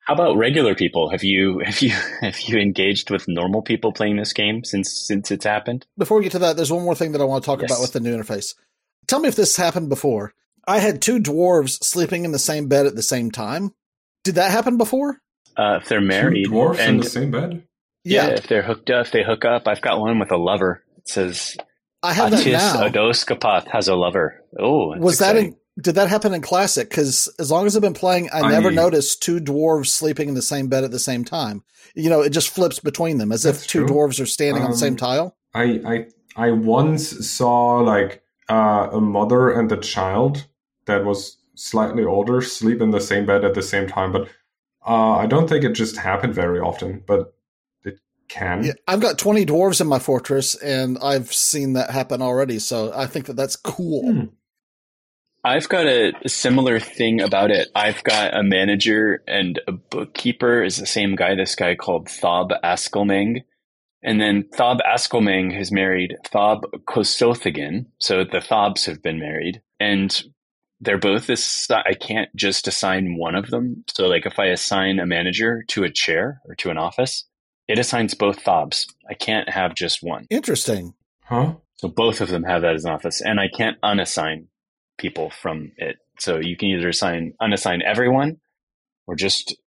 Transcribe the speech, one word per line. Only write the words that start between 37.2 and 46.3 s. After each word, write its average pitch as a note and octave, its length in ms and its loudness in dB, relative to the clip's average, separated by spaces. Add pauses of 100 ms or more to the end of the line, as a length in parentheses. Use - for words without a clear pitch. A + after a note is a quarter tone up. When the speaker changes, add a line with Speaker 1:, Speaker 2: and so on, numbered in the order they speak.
Speaker 3:
saw, A#2+ 520 2
like, G#2 420 2 (260)
uh, G#2+ 440 4
a G#2+ 80 0
mother G#2+ 500 4
and A2+ 200 2
a G#2+ 60 2
child G2+ 720 -2 (400)
that G2+ 180 0
was G2+ 320 -4 (180)
slightly A2 500 -2
older G2+ 360 2
sleep A2+ 400 0
in A2 120 4
the G2+ 80 2
same G2+ 260 0
bed G2+ 180 4
at G2 100 2
the G2 80 -2
same G2 240 -2
time, F#2+ 240 -2
but, F#2+ 120 0 (640)
uh, A2 300 4
I G#2+ 80 0
don't D#3 220 2
think D3 160 2
it A2 100 0
just A2 240 -2
happened G2+ 360 -2